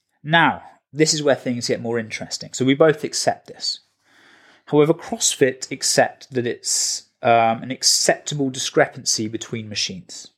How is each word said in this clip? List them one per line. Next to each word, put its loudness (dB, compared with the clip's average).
Now, 4
this 2
is -4
where 4
things -6
get -2
more -4
interesting. -10
So -2
we 4
both 4
accept -4
this. -8
However, 4
CrossFit -2
accept 0
that -2
it's, -4
um, 4
an -10
acceptable 0
discrepancy -2
between -10
machines. -8